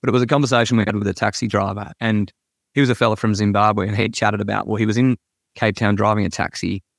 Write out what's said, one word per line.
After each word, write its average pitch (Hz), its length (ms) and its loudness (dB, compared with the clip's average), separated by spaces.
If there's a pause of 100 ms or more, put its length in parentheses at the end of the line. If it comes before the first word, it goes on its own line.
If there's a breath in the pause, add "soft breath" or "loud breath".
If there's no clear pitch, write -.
But 127 100 0
it - 20 2
was 123 100 4
a 123 40 0
conversation 123 500 2
we 107 80 4
had - 100 -2
with 101 140 -2
a 95 60 -4
taxi 110 340 -2
driver, 101 520 -4
and 107 300 -2 (440)
he 143 60 0
was 131 100 2
a 120 40 2
fella 110 220 0
from 110 180 0
Zimbabwe, 104 540 2
and 104 80 -4
he'd 107 180 -2
chatted 104 260 0
about, 101 260 -2
well, 107 100 -4
he 110 100 0
was 107 100 0
in 123 200 2 (400)
Cape 107 180 0
Town 104 220 2
driving 107 280 0
a 92 60 -4
taxi - 540 -6 (140)